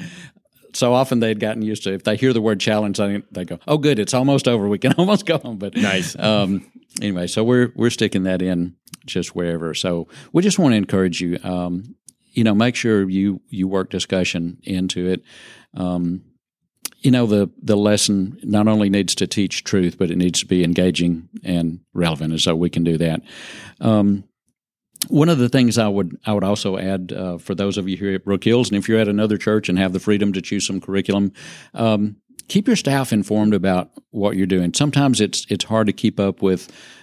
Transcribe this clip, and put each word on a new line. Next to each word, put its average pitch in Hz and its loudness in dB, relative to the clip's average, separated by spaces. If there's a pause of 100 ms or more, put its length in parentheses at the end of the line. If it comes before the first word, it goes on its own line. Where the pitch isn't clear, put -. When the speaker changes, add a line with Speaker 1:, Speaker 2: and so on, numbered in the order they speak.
(760)
Speaker 1:
So 123 2
often 127 2
they'd 110 0
gotten 110 -4
used 107 -6
to, 98 -2
if 95 -6
they 107 0
hear 131 2
the 117 2
word 107 0
challenge, 107 0
they, 101 -2
they 92 -8
go, 87 -10
"Oh, 151 2
good, 139 2
it's 101 -2
almost 131 2
over. 110 2
We 101 0
can - 2
<laughs> - 2
almost 190 2
go 160 0
home." 117 -10
But, 98 -8
Speaker 2:
Nice. 95 -2
Speaker 1:
um, 101 0 (340)
anyway, 90 -2
so 110 -2
we're, 123 2
we're 117 2
sticking 101 0
that 92 0
in 87 -2 (320)
just - -6
wherever. 85 -4
So 85 -4 (240)
we 165 4
just 202 2
wanna 143 4
encourage 95 0
you, 87 -4
um, 90 -6 (380)
you 117 0
know, 107 2
make 120 2
sure 104 0
you, 95 0 (100)
you 95 -2
work 95 -2
discussion 87 -4
into 92 -4
it. 92 -2 (520)
Um, 90 -4 (800)
you 135 2
know, 123 4
the, 104 2 (100)
the 107 2
lesson 104 2
not 107 2
only 107 2
needs 98 0
to 98 -2
teach - -4
truth, 90 0
but 90 0
it 90 -2
needs 90 0
to - -4
be 90 2
engaging 87 0 (140)
and 85 -2 (120)
relevant, 80 -2
and 80 -4
so 85 2
we 82 0
can 85 -2
do 82 2
that. 80 0 (580)
Um, 104 2 (840)
one 156 4
of 165 4
the 123 4
things 120 4
I 110 2
would, 98 -2
I 107 -2
would 101 0
also 98 -2
add, 92 -4
uh, 92 -8
for 92 -6
those 98 -2
of 95 -4
you 95 -4
here 98 -2
at 92 -6
Brook 98 -2
Hills, 117 4
and 101 2
if 98 -2
you're 110 4
at 107 2
another 104 2
church 107 0
and 90 0
have 95 2
the 92 -2
freedom 104 0
to 92 -2
choose 95 -4
some 98 -6
curriculum, 98 0 (420)
um, 107 0 (300)
keep 208 0
your 240 4
staff 135 -2
informed 107 2
about 90 0 (200)
what 101 -2
you're 95 2
doing. 90 2
Sometimes 139 2
it's, - 0
it's - -4
hard 110 0
to 98 0
keep - -2
up 98 0
with, 92 0 (320)